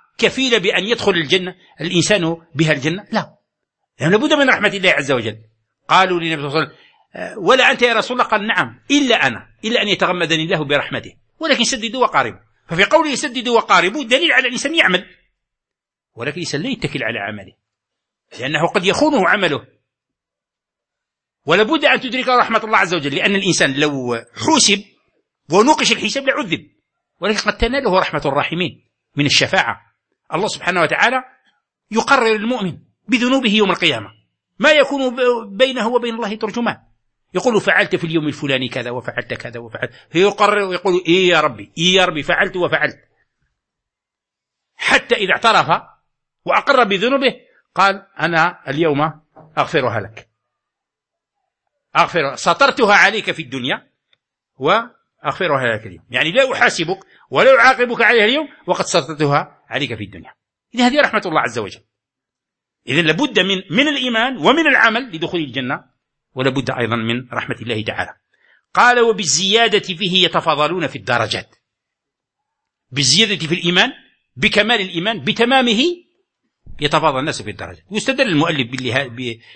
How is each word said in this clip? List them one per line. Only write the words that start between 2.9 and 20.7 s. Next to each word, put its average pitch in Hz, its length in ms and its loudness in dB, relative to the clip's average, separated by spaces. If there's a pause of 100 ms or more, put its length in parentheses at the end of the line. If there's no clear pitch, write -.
لا، 202 240 -4 (640)
لأنه 147 120 0
لابد 277 220 2
من 285 160 4
رحمة 202 200 2
الله 185 200 0
عز 143 220 0
وجل. 110 260 -2 (500)
قالوا 180 320 4
للنبي 160 220 -4
صلى 147 60 -6
الله 147 120 -2
عليه 147 80 -2
وسلم: - 120 -20 (360)
"آه، 185 240 -12
ولا 240 320 4
أنت 247 100 -2
يا 240 120 4
رسول 233 240 0
الله؟" 247 140 0
قال: 208 160 0
"نعم، 180 320 -2 (120)
إلا 233 360 2
أنا، 110 200 -4 (180)
إلا 233 160 0
أن 208 60 -2
يتغمدني 170 560 0
الله 160 200 -2
برحمته، 139 540 -4 (220)
ولكن 262 240 0
سددوا 233 380 -4
وقاربوا". 131 380 0 (280)
ففي 170 160 0
قوله: 302 320 2
"سددوا 240 420 -2
وقاربوا"، 202 460 2
دليل 277 280 0
على 254 160 2
الإنسان 262 280 -4
يعمل، 208 300 2 (1080)
ولكن 135 200 -8
الإنسان 151 260 -6
لا 240 80 -6
يتكل 147 340 -4
على 113 160 -2
عمله، 101 340 -10 (840)
لأنه 151 280 0
قد 180 180 -2
يخونه 233 440 2
عمله، 180 380 0 (1800)